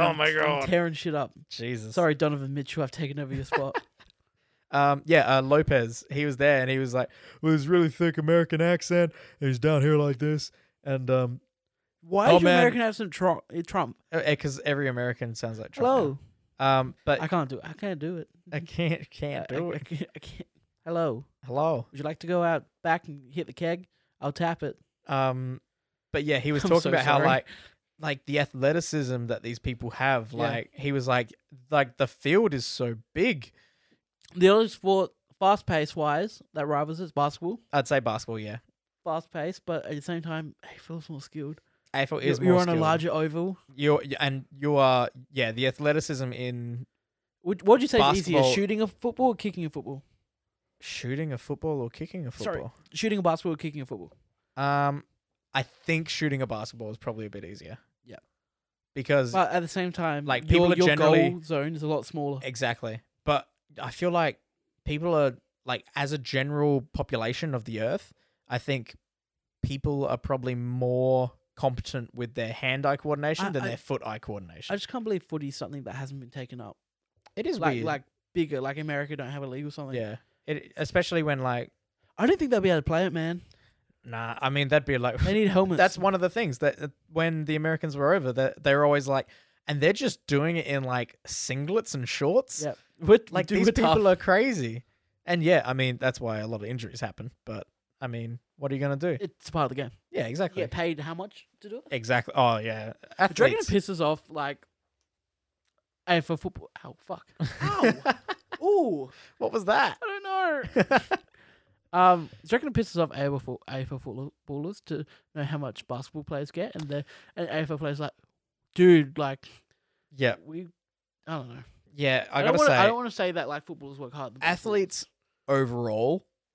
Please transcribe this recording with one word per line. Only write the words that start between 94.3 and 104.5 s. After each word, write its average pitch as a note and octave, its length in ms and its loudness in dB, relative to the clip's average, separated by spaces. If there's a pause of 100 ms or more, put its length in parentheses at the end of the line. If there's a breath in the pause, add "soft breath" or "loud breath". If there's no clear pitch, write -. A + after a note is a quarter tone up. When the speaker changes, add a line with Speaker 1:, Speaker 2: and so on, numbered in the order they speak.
Speaker 2:
And F3 160 0
yeah, D#3+ 220 6
I B2+ 80 -2
mean, C3 280 0
that's B2+ 200 -2
why A2+ 180 -4
a G#2+ 80 -6
lot A2+ 160 -6
of G#2 60 -8
injuries A#2+ 320 -10
happen. G#2+ 300 -10 (140)
But, A2 220 -10 (340)
I C3 60 -8
mean, A#2 320 -8 (180)
what C#3 140 -6
are C#3 40 -2
you C3+ 60 -4
gonna C#3 160 -2
do? D#3 240 -2
Speaker 1:
It's - 300 -12
part D#3 140 0
of B2+ 120 -2
the C#3+ 60 -6
game. A#2 80 -8 (200)
Speaker 2:
Yeah, G3+ 140 -4
Speaker 1:
You A2+ 60 -6
Speaker 2:
exactly. F#3 320 -4
Speaker 1:
get C3+ 80 -4
paid E3+ 300 -4
how E3 140 -10
much F#3+ 320 -14 (140)
to G#3 80 -20
do A3 100 -12
it? - 120 -18
Speaker 2:
Exactly. A#2+ 460 -2
Oh, A#2+ 220 4
yeah. A2 340 -8
Speaker 1:
Do - 0 -
you - 20 -18 (240)
reckon G3 400 4
it - 20 -2
Speaker 2:
Athletes. - 100 -6 (180)
Speaker 1:
pisses F3 120 -8
off, D#3 300 0
like, C#3+ 360 -8 (1400)